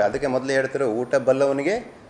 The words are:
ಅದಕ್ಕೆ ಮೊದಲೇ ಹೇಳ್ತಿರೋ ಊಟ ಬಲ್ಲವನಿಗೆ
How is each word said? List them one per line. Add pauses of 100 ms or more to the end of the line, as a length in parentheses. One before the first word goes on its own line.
ಅದಕ್ಕೆ
ಮೊದಲೇ
ಹೇಳ್ತಿರೋ (140)
ಊಟ (140)
ಬಲ್ಲವನಿಗೆ (340)